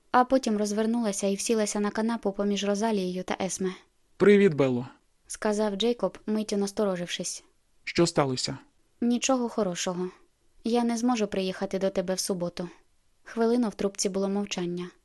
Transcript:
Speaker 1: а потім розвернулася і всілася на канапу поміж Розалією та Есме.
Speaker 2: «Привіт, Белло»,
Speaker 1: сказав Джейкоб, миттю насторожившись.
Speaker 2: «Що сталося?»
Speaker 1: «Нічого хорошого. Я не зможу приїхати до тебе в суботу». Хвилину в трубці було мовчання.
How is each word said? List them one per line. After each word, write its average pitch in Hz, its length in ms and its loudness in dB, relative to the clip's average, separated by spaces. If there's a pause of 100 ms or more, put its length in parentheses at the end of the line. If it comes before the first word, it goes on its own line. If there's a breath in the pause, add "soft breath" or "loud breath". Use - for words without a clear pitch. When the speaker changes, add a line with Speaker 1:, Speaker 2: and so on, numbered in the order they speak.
(120)
Speaker 1:
а 254 120 8
потім 247 340 2
розвернулася 214 720 -2
і 196 80 0
всілася 214 440 0
на 202 100 0
канапу 220 420 -2
поміж 202 340 -2
Розалією 202 580 0
та - 180 -4
Есме. 185 280 -4 (480)
Speaker 2:
«Привіт, 196 360 8
Белло», 127 340 0 (400)
Speaker 1:
сказав 214 480 -2
Джейкоб, 214 500 0
миттю 214 320 -2
насторожившись. 196 840 -2 (400)
Speaker 2:
«Що - 240 2
сталося?» 135 500 0 (440)
Speaker 1:
«Нічого 240 480 0
хорошого. 180 600 -2 (540)
Я 240 200 0
не 233 140 0
зможу 226 300 0
приїхати 190 520 -4
до 190 100 0
тебе 185 240 -2
в 185 60 -4
суботу». 175 500 -6 (540)
Хвилину 226 460 2
в 196 60 -6
трубці 202 340 -2
було 196 200 -2
мовчання. 180 600 -4 (160)